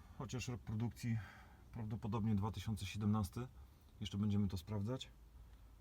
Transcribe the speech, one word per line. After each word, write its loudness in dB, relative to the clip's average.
chociaż -4
rok -2
produkcji 0
prawdopodobnie 0
dwa 4
tysiące -2
siedemnasty. 2
Jeszcze -2
będziemy 6
to -2
sprawdzać. -2